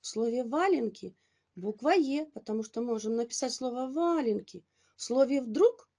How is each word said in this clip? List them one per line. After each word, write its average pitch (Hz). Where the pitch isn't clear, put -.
В -
слове 233
«валенки» 254
буква 208
«Е», 294
потому 220
что 220
можем 226
написать 240
слово 254
«валенки». 269
В -
слове 262
«вдруг» 285